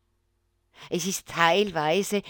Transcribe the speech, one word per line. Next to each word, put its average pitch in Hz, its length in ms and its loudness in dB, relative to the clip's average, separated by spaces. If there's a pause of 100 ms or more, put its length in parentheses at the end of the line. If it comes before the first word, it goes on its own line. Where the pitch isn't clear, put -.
(880)
Es 170 180 -4
ist - 220 -8
teilweise 170 1000 2